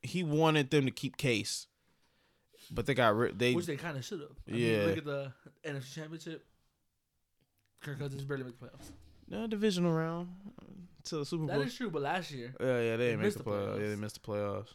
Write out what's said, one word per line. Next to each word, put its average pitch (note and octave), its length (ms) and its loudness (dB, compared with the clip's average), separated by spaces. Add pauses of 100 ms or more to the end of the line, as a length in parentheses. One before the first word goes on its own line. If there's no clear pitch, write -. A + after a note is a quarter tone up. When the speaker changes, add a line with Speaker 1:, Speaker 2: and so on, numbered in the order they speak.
Speaker 1:
he E3 220 -2
wanted D#3 460 6
them D3 160 6
to B2 40 2
keep - 280 -6
Case, A2+ 480 0 (1040)
but - 160 -4
they C#3 80 2
got A2+ 220 6
ri-, A#2 160 4
they B2 220 4
Speaker 2:
Which E3+ 120 0
they D3+ 100 -4
kinda D3 260 -6
should've. D3 280 -10 (200)
I - 40 -4
Speaker 1:
Yeah. A#2 240 4
Speaker 2:
mean, G2+ 100 4
look - 100 2
at D3+ 60 -8
the C#3 280 -6 (320)
N D3 120 -6
F C3 80 -8
C D#3 160 -12
Championship. D#3+ 440 -12 (1400)
Kirk C#3+ 180 -10
Cousins C#3 260 -6
barely C3+ 200 -4
made B2 140 -12
the B2 80 -16
playoffs. - 240 -18 (380)
Speaker 1:
No, A3 180 -4
divisional G3+ 460 4
round, E3 360 0 (320)
uh, - 40 -20 (400)
to E3 140 -6
the D3 80 -2
Super D#3+ 200 -2
Speaker 2:
That C3+ 80 -2
Speaker 1:
Bowl. C#3+ 80 4
Speaker 2:
is B2+ 120 -2
true, B3 160 -4
but D3+ 120 -2
last D#3 300 -2
year, B2 280 -10
Speaker 1:
Yeah, C3 60 2
yeah, C3 80 4
they A#2 220 2
Speaker 2:
they A#2+ 140 2
Speaker 1:
didn't A2+ 100 0
make E3+ 60 2
Speaker 2:
missed G#3 120 2
Speaker 1:
the C3 60 -8
Speaker 2:
the A2+ 60 -4
Speaker 1:
playoffs. G2+ 160 0 (140)
Yeah, G#2 80 0
they G#2+ 60 0
Speaker 2:
playoffs. G#2 40 -4
Speaker 1:
missed G#2+ 160 -6
the - 140 -16
playoffs. G2+ 460 -2